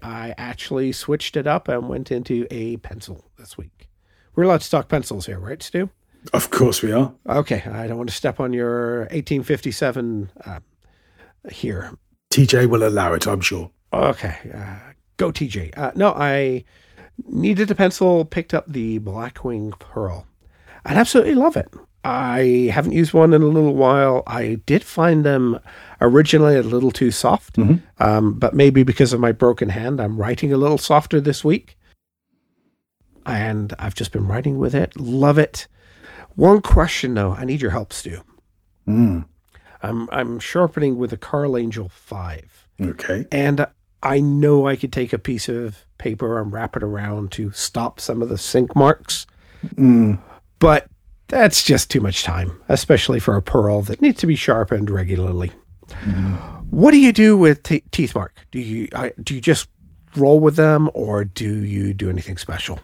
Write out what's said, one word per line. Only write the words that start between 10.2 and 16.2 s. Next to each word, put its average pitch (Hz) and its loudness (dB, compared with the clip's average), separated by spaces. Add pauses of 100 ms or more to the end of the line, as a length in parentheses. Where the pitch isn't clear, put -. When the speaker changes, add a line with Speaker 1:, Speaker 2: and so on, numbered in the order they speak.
Speaker 1:
uh, 85 -14 (880)
here. 101 -10 (380)
Speaker 2:
T 139 4
J 123 4
will 113 2
allow 95 0
it, 87 -4
I'm 98 -2
sure. 87 -6 (200)
Speaker 1:
Okay, 104 -2 (180)
uh, 101 -16 (240)
go 175 -2
T 143 -6
J. 92 -10
Uh, 135 -6
no, 190 2
I 139 -2 (640)